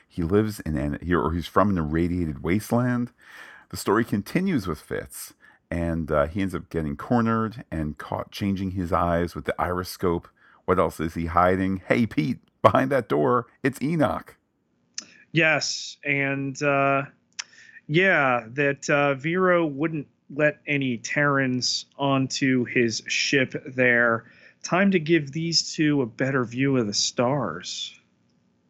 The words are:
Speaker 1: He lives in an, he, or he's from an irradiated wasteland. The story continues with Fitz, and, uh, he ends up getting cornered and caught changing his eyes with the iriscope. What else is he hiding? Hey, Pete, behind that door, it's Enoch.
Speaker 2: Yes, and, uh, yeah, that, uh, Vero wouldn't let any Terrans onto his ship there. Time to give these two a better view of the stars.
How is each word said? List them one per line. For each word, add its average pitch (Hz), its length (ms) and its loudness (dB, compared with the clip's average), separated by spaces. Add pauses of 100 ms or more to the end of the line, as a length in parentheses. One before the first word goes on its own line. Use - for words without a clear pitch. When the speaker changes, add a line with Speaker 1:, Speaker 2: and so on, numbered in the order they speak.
Speaker 1:
He - 160 -6
lives 104 380 2
in 78 160 -4
an, 73 240 -2
he, 87 140 2
or 80 180 2
he's 85 140 -4
from 101 240 4
an 92 80 2
irradiated 82 640 -2
wasteland. 120 680 0 (580)
The 104 80 -10
story 110 260 2
continues 135 640 -2
with 78 140 -6
Fitz, - 520 -10 (380)
and, 82 420 -4
uh, 73 140 4
he 92 160 -4
ends 92 120 -4
up - 140 -8
getting 76 280 -4
cornered 113 720 0
and 76 260 -6
caught - 340 -8
changing 98 420 -4
his 92 200 -4
eyes 87 420 2
with 76 120 -8
the - 120 -4
iriscope. 87 680 -2 (380)
What 92 120 2
else 82 220 0
is 78 140 -4
he 82 120 -4
hiding? 92 600 2
Hey, 120 180 2
Pete, - 360 -4 (200)
behind 127 300 4
that 135 180 0
door, 135 380 2 (160)
it's 139 180 -2
Enoch. 131 560 -2 (960)
Speaker 2:
Yes, - 720 0
and, 139 580 -2
uh, 139 420 2 (800)
yeah, 147 640 2
that, 139 420 0
uh, 143 240 4
Vero 170 500 2
wouldn't 151 420 -4 (260)
let 147 340 0
any 135 320 0
Terrans 135 880 0 (100)
onto 131 680 2
his 117 420 0
ship - 480 0 (200)
there. 120 500 2 (380)
Time 196 280 2
to 185 100 2
give 151 320 0
these 160 420 -2
two 147 280 2
a 123 40 -2
better 127 380 -2
view 131 320 0
of 120 100 2
the 101 80 -6
stars. 120 1040 -4 (720)